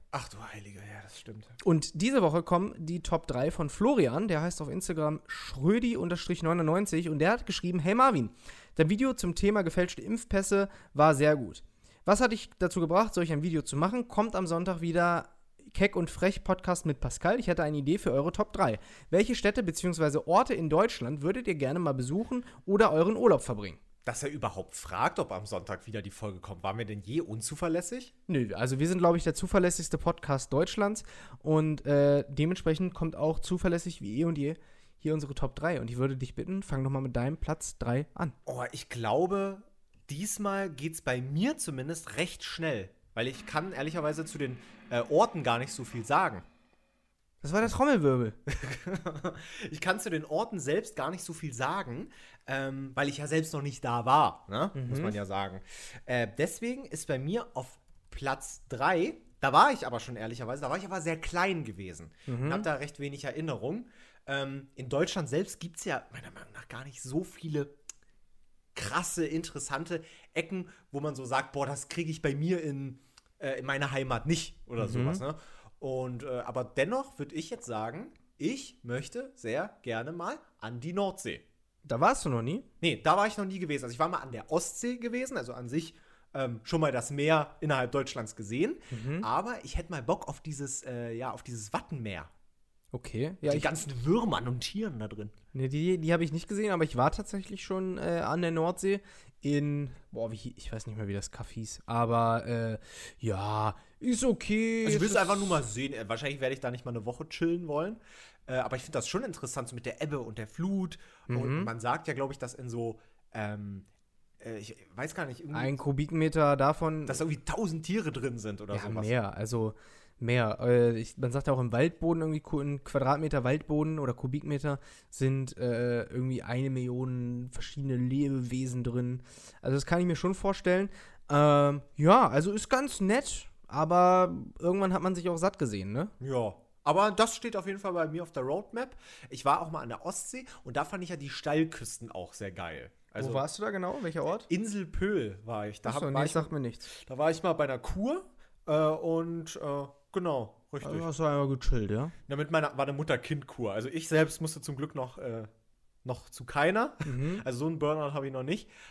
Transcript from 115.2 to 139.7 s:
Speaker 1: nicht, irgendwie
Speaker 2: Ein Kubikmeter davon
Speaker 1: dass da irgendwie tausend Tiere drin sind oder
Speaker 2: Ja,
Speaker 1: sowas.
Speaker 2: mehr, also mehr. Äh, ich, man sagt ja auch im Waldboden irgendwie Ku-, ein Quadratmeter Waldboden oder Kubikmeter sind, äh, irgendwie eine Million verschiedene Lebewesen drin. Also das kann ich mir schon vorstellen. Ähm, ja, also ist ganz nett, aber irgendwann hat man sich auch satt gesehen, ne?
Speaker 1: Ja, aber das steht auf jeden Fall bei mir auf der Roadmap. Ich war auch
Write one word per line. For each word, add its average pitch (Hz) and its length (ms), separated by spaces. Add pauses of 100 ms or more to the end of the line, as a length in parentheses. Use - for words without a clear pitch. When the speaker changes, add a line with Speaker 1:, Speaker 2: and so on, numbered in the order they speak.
Speaker 1:
nicht, 123 140
irgendwie 151 200
Speaker 2:
Ein 135 160
Kubikmeter 147 800
davon 151 500
Speaker 1:
dass 131 120
da 160 60
irgendwie 151 200
tausend 165 420
Tiere 180 240
drin 120 280
sind 101 220
oder 101 140
Speaker 2:
Ja, 104 80
Speaker 1:
sowas. 107 240
Speaker 2:
mehr, 113 300
also 110 380 (440)
mehr. 117 440
Äh, 120 360
ich, - 200
man 123 120
sagt 135 160
ja 143 60
auch 131 80
im 120 100
Waldboden 165 520
irgendwie 156 180
Ku-, 151 200
ein 143 220
Quadratmeter 143 640
Waldboden 151 540
oder 135 160
Kubikmeter 143 640 (300)
sind, 135 480
äh, 120 460
irgendwie 127 380
eine 127 280
Million 123 800
verschiedene 135 440
Lebewesen 127 840
drin. 123 400 (380)
Also 135 160
das 139 100
kann 175 140
ich 180 60
mir 170 100
schon 185 180
vorstellen. 190 540 (400)
Ähm, 143 540 (140)
ja, 190 320
also 151 240
ist 214 180
ganz 262 300
nett, 214 460 (220)
aber 180 640 (240)
irgendwann 185 340
hat 185 100
man 185 120
sich 175 140
auch 175 80
satt 180 240
gesehen, 104 320
ne? 160 260
Speaker 1:
Ja, 123 360 (280)
aber 190 300
das 220 240
steht 226 200
auf 185 100
jeden 196 120
Fall 196 140
bei 165 160
mir 160 140
auf 165 100
der 135 100
Roadmap. 202 540 (320)
Ich 131 160
war 147 180
auch 160 80